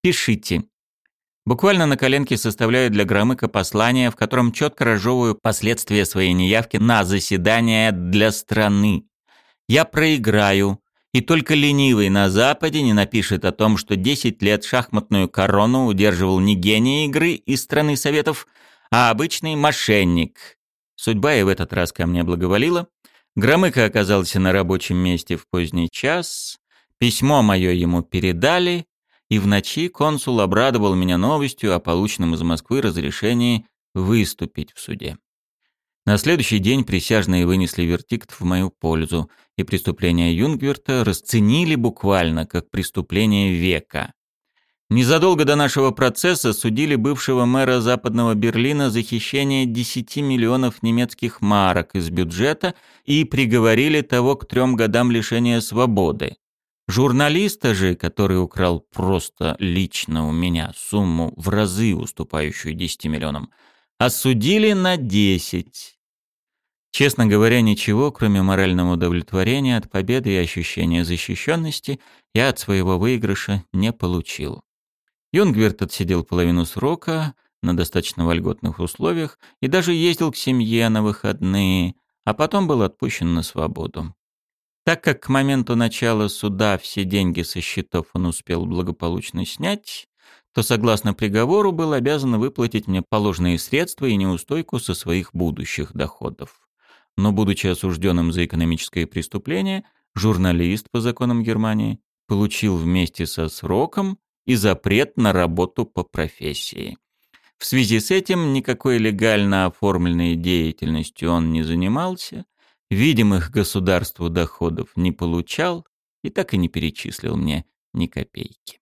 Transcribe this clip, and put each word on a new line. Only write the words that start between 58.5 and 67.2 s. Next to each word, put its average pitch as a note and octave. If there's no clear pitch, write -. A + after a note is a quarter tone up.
просто F2+
лично E2+
у D#2
меня E2
сумму, E2+
в E2
разы G#2
уступающую D2+
десяти E2+
миллионам, D2+
осудили C3
на F#3
десять. G2
Честно C3